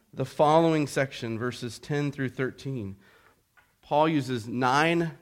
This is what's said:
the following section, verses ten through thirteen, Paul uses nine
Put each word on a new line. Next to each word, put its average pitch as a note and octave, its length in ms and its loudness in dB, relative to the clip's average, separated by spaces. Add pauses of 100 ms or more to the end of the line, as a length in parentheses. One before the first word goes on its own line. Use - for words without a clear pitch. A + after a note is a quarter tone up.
(140)
the C3+ 120 -4
following D#3 640 4
section, B2 520 -4
verses A#2+ 400 -8
ten D3 320 -4
through C3 180 -4
thirteen, B2+ 680 -8 (840)
Paul D#3 280 2
uses B2+ 360 -2
nine D3 680 2 (100)